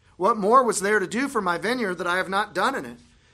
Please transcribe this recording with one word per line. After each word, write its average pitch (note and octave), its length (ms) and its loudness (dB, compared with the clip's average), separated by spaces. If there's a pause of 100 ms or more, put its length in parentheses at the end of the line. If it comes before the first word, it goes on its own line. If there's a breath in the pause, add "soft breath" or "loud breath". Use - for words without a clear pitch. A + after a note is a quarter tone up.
(180 soft breath)
What A3 200 2
more A3 260 6
was G#3 160 0
there G#3 200 2
to F#3 80 -2
do A#3 220 -4
for A3 120 -2
my F3 160 0
vineyard G3+ 380 -2
that F3 120 -6
I F3 100 0
have F#3 100 -2
not G3+ 260 -2
done A3 220 0
in D3 100 -8
it? A#2+ 140 -14 (340 soft breath)